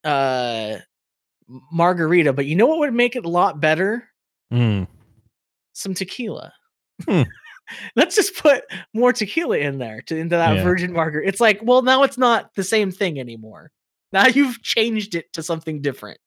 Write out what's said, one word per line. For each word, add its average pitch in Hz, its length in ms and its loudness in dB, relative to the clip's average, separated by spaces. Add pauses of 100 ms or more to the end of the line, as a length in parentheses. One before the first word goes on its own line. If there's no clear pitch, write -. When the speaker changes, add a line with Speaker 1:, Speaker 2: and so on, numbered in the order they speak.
Speaker 1:
uh, 123 720 -2 (680)
m-, 127 220 -20
margarita, 170 640 2
but 139 140 -2
you 156 100 -2
know 220 100 6
what 320 140 2
would 277 140 0
make 240 200 0
it 196 120 -6
a - 20 -4
lot 175 320 0
better? 185 480 0 (440)
Speaker 2:
Mm. 107 360 2 (840)
Speaker 1:
Some 190 200 -8
tequila. 190 580 -10 (540)
Speaker 2:
Hmm. 180 160 2 (340)
Speaker 1:
<laughs> - 380 -18
Let's 277 220 2
just - 200 0
put - 280 4 (300)
more 240 180 4
tequila 240 460 -2
in 143 200 -4
there 113 280 -8
to, 160 100 -4
into 165 200 -2
that 165 200 4
Speaker 2:
Yeah. - 80 0
Speaker 1:
virgin 180 280 0
margarita. 156 360 -2
It's 190 120 -4
like, 208 220 4
well, 247 200 4
now 262 200 4
it's 277 160 0
not 240 360 2
the 190 100 -4
same 208 260 0
thing 170 300 -4
anymore. 110 500 -14 (420)
Now 196 140 6
you've 262 360 2
changed 226 520 -2
it - 200 -8
to 160 80 -8
something 160 380 -6
different 127 460 -8